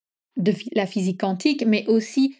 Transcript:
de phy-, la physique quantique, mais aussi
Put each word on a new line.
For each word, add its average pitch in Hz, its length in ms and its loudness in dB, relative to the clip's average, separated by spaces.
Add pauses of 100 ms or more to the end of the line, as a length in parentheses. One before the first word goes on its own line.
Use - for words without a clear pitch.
(380)
de 180 140 2
phy-, - 220 -4
la 202 120 0
physique 185 360 -2
quantique, 233 440 0
mais 214 220 2
aussi 226 520 2